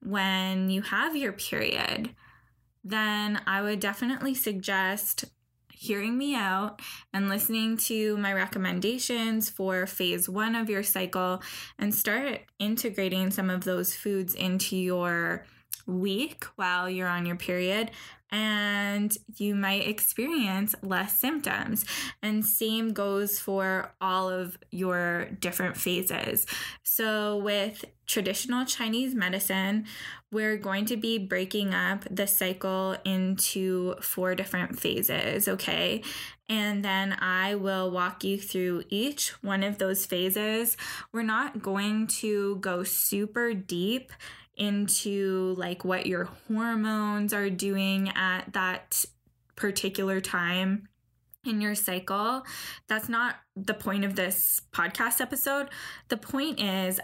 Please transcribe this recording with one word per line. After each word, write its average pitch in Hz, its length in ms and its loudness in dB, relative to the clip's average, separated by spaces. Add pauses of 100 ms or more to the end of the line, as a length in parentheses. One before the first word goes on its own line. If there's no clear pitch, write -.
when 190 680 2
you 190 140 2
have 262 340 0
your 269 160 0
period, - 800 -2 (720)
then 208 640 0
I 196 160 0
would 208 180 0
definitely 247 540 -2
suggest 196 880 0 (460)
hearing 220 480 -2
me 285 160 0
out 202 480 0 (320)
and 196 160 2
listening 220 480 2
to 214 400 2
my 202 160 2
recommendations 220 1120 0
for 190 380 0
phase 175 420 0
one 214 260 0
of 226 140 0
your 202 140 0
cycle 185 600 0 (360)
and 208 160 0
start 233 460 0 (180)
integrating 196 720 0
some 190 180 0
of 185 160 0
those 180 300 0
foods 190 400 -2
into 185 420 0
your 175 680 0 (400)
week 196 580 -2 (120)
while 180 340 0
you're 185 180 -2
on 175 160 0
your 175 120 0
period. 180 540 0 (420)
And 208 840 2 (220)
you 208 180 0
might 196 320 2
experience 214 920 0
less 190 360 0
symptoms. 220 640 0 (380)
And 214 240 2
same 220 460 2
goes 202 480 0
for 190 600 0
all 185 300 2
of 185 260 -4 (140)
your 175 600 0 (100)
different 175 360 0
phases. - 680 0 (380)
So 214 540 2
with 208 460 0 (220)
traditional 240 580 0
Chinese 254 520 0
medicine, 196 720 2 (440)
we're 214 280 2
going 196 280 0
to 233 100 0
be 226 220 0
breaking 190 560 0
up 185 340 0
the 196 200 0
cycle 190 760 0
into 185 960 2
four 185 360 0
different 185 420 -4
phases, - 720 0
okay? 185 540 0 (460)
And 208 360 0
then 190 300 2
I 185 420 2
will 190 340 2
walk 180 320 0
you 196 160 0
through 180 520 -2
each 254 400 0 (120)
one 196 220 0
of 202 140 -2
those 190 280 0
phases. 214 720 0 (360)
We're 226 100 -2
not 226 400 0
going 208 440 2 (120)
to 202 380 0
go 185 280 -2
super 214 720 0
deep 196 580 -2 (440)
into, 196 1000 2
like, 180 300 -4
what 185 180 2
your 180 240 0 (180)
hormones 214 840 0
are 202 160 2
doing 196 640 2
at 185 420 0
that - 540 0 (500)
particular 190 640 0
time 185 640 0 (600)
in 214 160 0
your 208 120 2
cycle. 202 680 0 (420)
That's 214 220 0
not 233 280 2 (200)
the 190 160 -2
point 202 320 0
of 190 120 0
this 185 440 2 (100)
podcast 233 520 0
episode. 277 480 -2 (380)
The 233 100 0
point 277 420 -2
is, 190 440 0